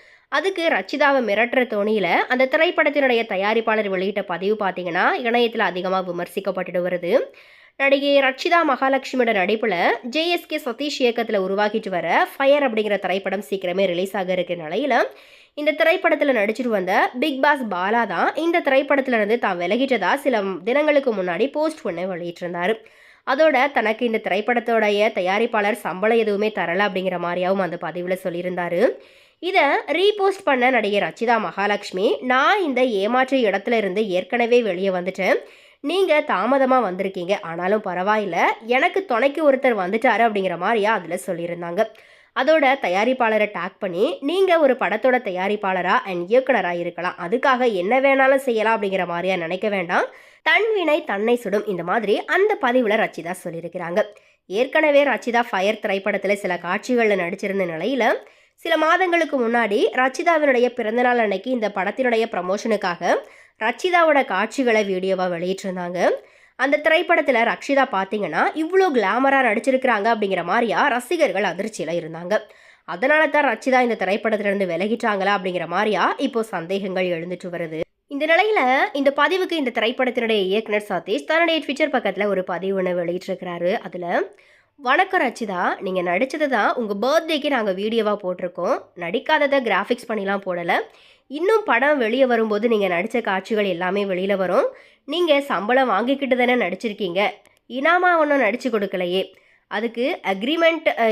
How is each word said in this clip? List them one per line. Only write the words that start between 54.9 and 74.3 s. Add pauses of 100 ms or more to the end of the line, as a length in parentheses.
ரச்சிதா
ஃபயர்
திரைப்படத்துல
சில
காட்சிகள்ல
நடிச்சிருந்த
நிலையில, (560)
சில
மாதங்களுக்கு
முன்னாடி (140)
ரச்சிதாவினுடைய
பிறந்தநாள்
அன்னைக்கு
இந்த
படத்தினுடைய
ப்ரமோஷனுக்காக (600)
ரச்சிதாவோட
காட்சிகளை
வீடியோவா
வெளியிட்டிருந்தாங்க. (600)
அந்த
திரைப்படத்துல
ரக்ஷிதா
பாத்தீங்கன்னா, (120)
இவ்ளோ
கிளாமரா
நடிச்சிருக்கிறாங்க
அப்படிங்கிற
மாதிரியா
ரசிகர்கள்
அதிர்ச்சியில
இருந்தாங்க. (540)
அதனால
தான்
ரச்சிதா
இந்த
திரைப்படத்துல